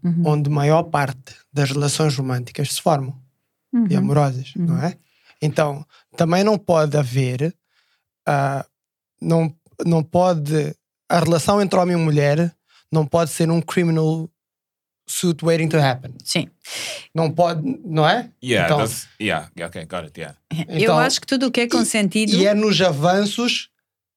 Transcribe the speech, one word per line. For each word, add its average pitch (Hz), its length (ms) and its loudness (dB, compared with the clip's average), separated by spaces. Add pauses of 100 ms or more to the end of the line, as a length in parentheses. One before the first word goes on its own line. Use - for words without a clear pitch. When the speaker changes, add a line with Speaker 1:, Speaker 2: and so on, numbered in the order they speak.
Speaker 1:
Uhum. 170 240 0
Speaker 2:
onde 151 240 2
a - 20 0
maior 151 320 4
parte 147 500 -4 (180)
das 139 180 0
relações 143 460 0
românticas 131 580 -4
se - 80 -8
formam 139 320 0 (580)
e 254 40 0 (180)
Speaker 1:
Uhum. - 40 2
Speaker 2:
amorosas, 135 580 0
não 170 200 0
Speaker 1:
Uhum. 127 80 -2
Speaker 2:
é? 170 120 -4 (460)
Então, 151 440 -2 (300)
também 175 260 2
não 208 140 2
pode 156 400 0
haver, 131 580 -2 (720)
ah, 139 380 -2 (560)
não, 165 340 0 (300)
não 165 180 2
pode, 156 720 0 (340)
a 170 120 2
relação 165 400 2
entre 190 180 0
homem 180 180 2
e 170 40 0
mulher 151 540 2 (360)
não 156 160 2
pode 165 240 0
ser 165 200 0
um 165 100 2
criminal 160 680 0 (760)
suit 165 380 -2
waiting 165 240 2
to 160 100 2
happen. 135 360 0 (100)
Speaker 1:
Sim. - 240 -4 (680)
Speaker 2:
Não 160 160 0
pode, 165 320 0 (220)
não 156 240 2
é? 226 220 0 (120)
Speaker 3:
Yeah, 110 240 2
Speaker 2:
Então, 147 120 2
Speaker 3:
that's, 110 280 -4 (140)
yeah, 82 360 -4
yeah, 85 120 -10
ok, 85 180 -12
got 87 180 -8
it, 76 160 -20
yeah. 76 160 -14 (320)
Speaker 1:
Eu 170 120 -2
Speaker 2:
então, 190 180 4
Speaker 1:
acho 269 220 0
que - 60 -20
tudo 269 200 0
o 247 40 0
que 247 100 0
é 240 40 2
Speaker 2:
e, 240 40 -4
Speaker 1:
consentido 214 640 0
Speaker 2:
e 190 120 4
é 208 80 4
nos 208 260 2
avanços 190 880 0 (480)